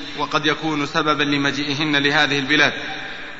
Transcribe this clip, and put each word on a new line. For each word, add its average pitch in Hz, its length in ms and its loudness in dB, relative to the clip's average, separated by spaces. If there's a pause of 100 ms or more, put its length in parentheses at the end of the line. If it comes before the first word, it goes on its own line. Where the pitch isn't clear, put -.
(180)
وقد 151 280 0
يكون 151 400 0
سببا 151 380 0
لمجيئهن 143 720 0
لهذه 143 440 2
البلاد؟ 143 340 4 (680)